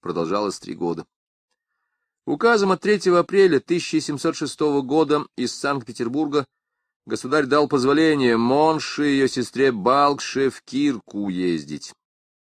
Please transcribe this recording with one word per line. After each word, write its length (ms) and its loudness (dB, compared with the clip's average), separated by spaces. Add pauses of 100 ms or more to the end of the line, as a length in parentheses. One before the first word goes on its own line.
продолжалась 580 -4
три 160 -12
года. 300 -6 (1200)
Указом 460 2
от 100 -2
третьего 380 2
апреля 400 4
тысяча 400 -2
семьсот 360 -4
шестого 460 -2
года 440 0 (100)
из 200 -4
Санкт-Петербурга 920 -4 (640)
государь 400 -2
дал 200 2
позволение 680 2
Монше 720 0
и 60 2
её 120 2
сестре 440 0
Балкше 800 0
в 100 -12
Кирку 680 -4
ездить. 640 -4 (600)